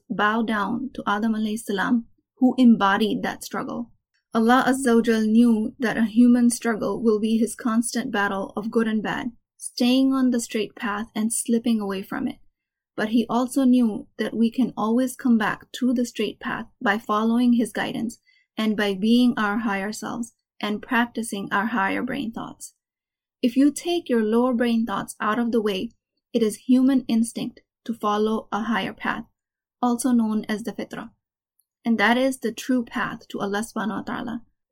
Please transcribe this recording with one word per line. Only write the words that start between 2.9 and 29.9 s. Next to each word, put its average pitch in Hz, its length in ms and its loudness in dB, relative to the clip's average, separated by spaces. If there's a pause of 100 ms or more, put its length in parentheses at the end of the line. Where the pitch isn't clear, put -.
that - 220 -6
struggle. - 460 -8 (420)
Allah 226 340 4
Azza 254 280 2
wa 233 80 6
Jal 220 240 2
knew 220 520 4
that 220 180 -2
a 226 80 2
human 240 460 6
struggle 226 520 -2
will 214 160 4
be 220 200 0
his 226 160 0
constant 226 580 -2
battle 202 440 -2
of 220 140 -6
good 226 160 0
and 214 160 -2
bad, - 300 -6 (240)
staying 262 560 0
on 254 180 2
the 240 100 0
straight - 340 -6
path 214 400 -6
and 220 180 -2
slipping 233 480 0
away 196 220 -6
from - 260 -6
it. - 80 -12 (600)
But 214 140 -2
he 226 180 2
also 254 360 0
knew 247 440 2 (100)
that 220 160 -4
we 226 160 2
can 226 260 0
always 233 400 0
come 233 200 2
back - 360 -4
to 254 200 -2
the 240 140 0
straight - 340 -6
path 233 260 -8 (160)
by 214 160 0
following 226 560 2
his 214 180 0
guidance - 460 -6 (380)
and 220 200 0
by 202 180 0
being 240 420 4
our 208 220 -2
higher 208 340 -4
selves 220 400 -8 (280)
and 208 220 -4
practicing 226 680 -4
our 202 140 -2
higher 196 360 -2
brain - 300 -6
thoughts. - 420 -14 (680)
If 240 120 0
you 285 160 4
take 349 380 -4
your 226 160 2
lower 240 300 2
brain 233 320 0
thoughts 202 340 -6
out 220 180 -2
of 233 140 -2
the 233 80 2
way, 202 320 -2 (400)
it 233 100 2
is 214 260 -2
human 262 380 4
instinct - 540 -2 (240)
to 233 80 -6
follow 214 580 0
a 208 120 -4
higher 214 320 -4
path, - 320 -8 (560)
also 247 300 0